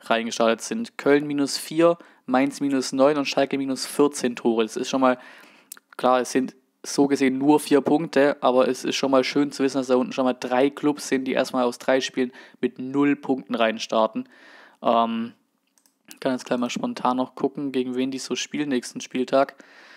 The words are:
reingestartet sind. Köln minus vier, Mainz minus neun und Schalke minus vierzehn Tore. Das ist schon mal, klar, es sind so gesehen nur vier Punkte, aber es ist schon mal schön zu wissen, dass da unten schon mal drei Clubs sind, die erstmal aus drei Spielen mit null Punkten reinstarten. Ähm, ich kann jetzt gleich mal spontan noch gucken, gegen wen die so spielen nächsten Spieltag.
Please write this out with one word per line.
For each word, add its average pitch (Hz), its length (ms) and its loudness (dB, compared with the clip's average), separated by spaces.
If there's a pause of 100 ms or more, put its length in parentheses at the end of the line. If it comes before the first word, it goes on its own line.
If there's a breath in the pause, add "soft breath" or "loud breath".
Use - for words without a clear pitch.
reingestartet 113 640 0
sind. - 360 -8
Köln 143 280 4
minus 143 320 -2
vier, 170 400 2 (280 loud breath)
Mainz 135 340 0
minus 139 320 0
neun 139 240 4
und 139 100 -2
Schalke 139 300 0
minus 135 300 -6
vierzehn 143 480 0
Tore. 113 300 0
Das - 120 -8
ist 127 120 -4
schon 135 120 -2
mal, 127 180 4 (760 loud breath)
klar, 127 240 2
es 120 120 -4
sind 127 240 -2 (260)
so - 240 2
gesehen 131 320 0
nur 147 220 4
vier 139 200 4
Punkte, 147 600 2
aber 127 260 4
es 127 180 -4
ist - 120 -4
schon 135 160 0
mal 131 100 6
schön 143 300 0
zu 135 100 -4
wissen, 135 160 0
dass 127 80 -2
da 127 80 2
unten 120 180 0
schon 135 120 -2
mal 127 100 0
drei 127 340 2
Clubs 147 380 -2
sind, 131 180 -2
die 131 80 -4
erstmal 127 320 0
aus 120 140 -2
drei 131 220 0
Spielen 127 320 -4 (280 loud breath)
mit 127 200 -4
null 143 340 0
Punkten 131 400 -4
reinstarten. 113 720 0 (540 loud breath)
Ähm, 117 500 0 (760)
ich - 100 -20
kann 135 140 -2
jetzt 123 120 -6
gleich 127 140 -4
mal 120 120 -4
spontan 127 480 -4
noch 131 180 -6
gucken, 143 340 -4
gegen 127 240 -4
wen 131 160 -2
die 123 80 -8
so - 160 -8
spielen 147 360 -6
nächsten 123 300 -4
Spieltag. 135 540 -2 (420 loud breath)